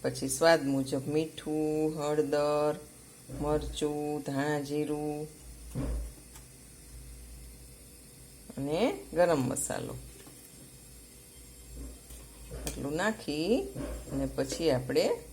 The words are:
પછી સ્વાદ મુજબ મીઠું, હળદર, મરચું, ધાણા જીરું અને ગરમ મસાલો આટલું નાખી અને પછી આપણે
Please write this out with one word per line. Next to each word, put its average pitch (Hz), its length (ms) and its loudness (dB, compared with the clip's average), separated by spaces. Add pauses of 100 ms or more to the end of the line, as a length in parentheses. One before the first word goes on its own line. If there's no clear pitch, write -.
પછી 135 280 0
સ્વાદ 165 320 8 (120)
મુજબ 135 340 0
મીઠું, 156 880 2
હળદર, 147 760 4 (680)
મરચું, 147 840 0
ધાણા 147 340 2
જીરું 147 680 -2 (3250)
અને 147 220 0 (360)
ગરમ 165 340 8
મસાલો - 460 -2 (2750)
આટલું 147 300 -2
નાખી 196 680 2 (480)
અને 135 160 0
પછી 135 440 2
આપણે 135 340 4 (280)